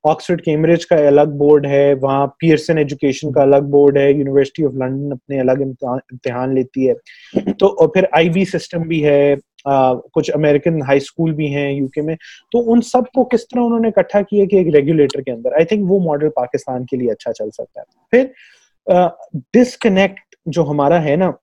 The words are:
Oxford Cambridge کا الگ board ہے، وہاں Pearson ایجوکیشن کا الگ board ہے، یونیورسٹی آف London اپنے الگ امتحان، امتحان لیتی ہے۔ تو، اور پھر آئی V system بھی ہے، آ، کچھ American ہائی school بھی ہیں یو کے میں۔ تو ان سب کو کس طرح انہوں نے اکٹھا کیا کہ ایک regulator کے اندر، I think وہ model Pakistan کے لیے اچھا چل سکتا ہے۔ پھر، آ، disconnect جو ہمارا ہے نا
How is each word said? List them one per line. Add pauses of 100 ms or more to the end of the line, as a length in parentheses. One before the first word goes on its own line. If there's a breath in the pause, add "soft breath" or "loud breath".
Oxford
Cambridge
کا
الگ
board
ہے،
وہاں
Pearson
ایجوکیشن
کا
الگ
board
ہے،
یونیورسٹی
آف
London
اپنے
الگ
امتحان، (120)
امتحان
لیتی
ہے۔ (600 loud breath)
تو،
اور
پھر
آئی
V
system
بھی
ہے، (300)
آ،
کچھ
American
ہائی
school
بھی
ہیں
یو
کے
میں۔ (360 loud breath)
تو
ان
سب (120)
کو
کس
طرح
انہوں
نے
اکٹھا
کیا
کہ
ایک
regulator
کے
اندر،
I
think
وہ
model
Pakistan
کے
لیے
اچھا
چل
سکتا
ہے۔ (260)
پھر، (600 soft breath)
آ، (460)
disconnect (100)
جو
ہمارا
ہے
نا (120)